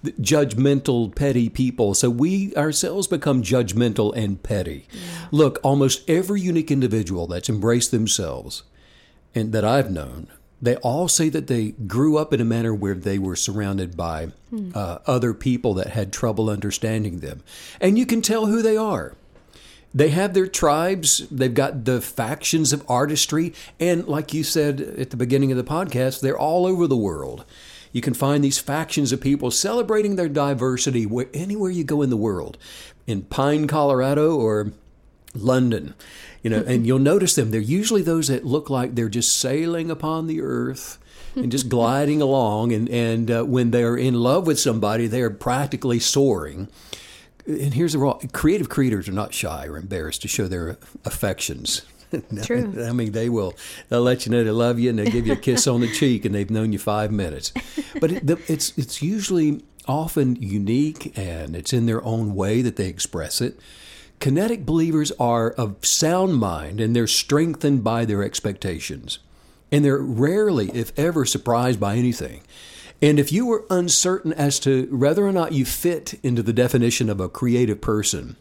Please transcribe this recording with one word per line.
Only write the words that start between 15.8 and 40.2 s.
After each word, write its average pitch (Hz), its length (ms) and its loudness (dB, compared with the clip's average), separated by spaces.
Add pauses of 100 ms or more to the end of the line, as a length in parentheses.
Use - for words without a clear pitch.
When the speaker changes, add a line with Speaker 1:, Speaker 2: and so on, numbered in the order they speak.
Speaker 1:
had 98 220 -4
trouble 110 380 0
understanding 104 720 -4
them. - 240 -12 (360)
And 196 200 4
you 254 80 0
can 226 160 0
tell 220 240 0
who 220 160 2
they 220 120 4
are. 190 400 -2 (800)
They 147 160 4
have 185 240 0
their 190 140 4
tribes, 165 840 2
they've 131 240 0
got 135 320 0
the 123 160 0
factions 147 720 -2
of 143 160 -4
artistry, 151 640 0 (260)
and 175 280 0
like 147 260 -4
you 156 100 -2
said 147 380 0
at - 300 -8
the 127 60 -8
beginning 131 340 2
of 127 60 0
the 127 60 -2
podcast, 139 580 -2
they're 135 180 0
all 165 260 2
over 175 220 2
the 135 100 2
world. 73 480 -4 (460)
You 123 100 -4
can 123 140 0
find 143 280 2
these 139 140 2
factions 147 540 -2
of 135 100 -2
people 135 300 0
celebrating 208 640 0
their 175 140 0
diversity 131 760 0
wh-, 113 320 -2
anywhere 196 360 -2
you 170 120 -2
go 147 180 0
in 135 80 2
the 120 80 2
world. 101 400 -2 (480)
In 98 180 -4
Pine, 147 440 0
Colorado, 143 680 2
or 107 380 0 (600)
London, 120 600 0 (480)
you 117 80 -2
know, 110 160 2
and 120 220 2
you'll 131 120 4
notice 175 360 4
them. 110 160 2
They're 110 100 0
usually 196 400 2
those 165 260 0
that 127 180 -2
look 147 240 0
like 127 260 -2
they're 117 140 0
just 117 280 0
sailing 165 540 -2
upon 160 360 -4